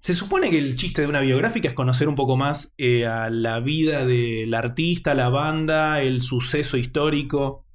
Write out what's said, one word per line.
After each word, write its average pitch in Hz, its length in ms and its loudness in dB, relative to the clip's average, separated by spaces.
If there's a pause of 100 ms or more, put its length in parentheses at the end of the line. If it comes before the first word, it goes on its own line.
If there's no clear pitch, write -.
se 180 120 0
supone 208 360 0
que 160 80 4
el 139 180 0
chiste 160 260 -2
de 143 60 0
una 143 140 0
biográfica 156 460 2
es 123 60 -6
conocer 127 360 2
un 147 60 0
poco 135 220 2
más, 143 400 -2
eh, 120 280 2
a 113 240 -2
la 113 300 0
vida 147 460 0
del 117 480 0
artista, 143 600 0
la 127 160 2
banda, 156 720 0
el 127 200 0
suceso 131 560 -2
histórico 143 960 -2